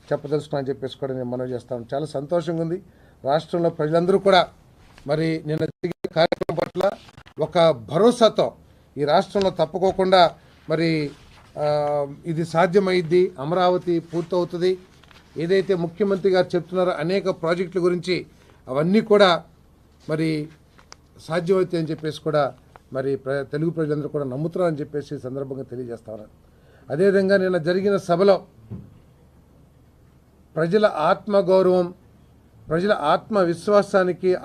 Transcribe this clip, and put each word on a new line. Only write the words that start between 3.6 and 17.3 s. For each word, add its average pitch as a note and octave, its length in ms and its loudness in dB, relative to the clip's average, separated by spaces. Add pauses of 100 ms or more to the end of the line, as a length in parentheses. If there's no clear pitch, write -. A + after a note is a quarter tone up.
ప్రజలందరూ E3+ 480 2
కూడా F#3+ 140 6 (680)
మరి D#3 180 0 (220)
నిన్న D#3+ 140 -2 (100)
జరిగిన - 420 -8
కార్యక్రమం E3 460 0
పట్ల - 220 -4 (600)
ఒక D#3 140 0 (320)
భరోసాతో G#3+ 540 4 (500)
ఈ C#3 160 -4
రాష్ట్రంలో F#3+ 480 2
తప్పుకోకుండా F#3 640 2 (480)
మరి, D#3+ 200 0 (720)
ఆ, D3+ 40 0 (640)
ఇది E3 120 -4 (100)
సాధ్యమైద్ది, F3+ 680 2 (220)
అమరావతి F3+ 520 0 (140)
పూర్తవుతుంది, F3 600 -2 (720)
ఏదైతే F#3+ 300 0 (100)
ముఖ్యమంత్రి G3 520 0
గారు F3+ 200 2
చెప్తున్నారో F3+ 380 -2 (100)
అనేక F#3 260 -2 (120)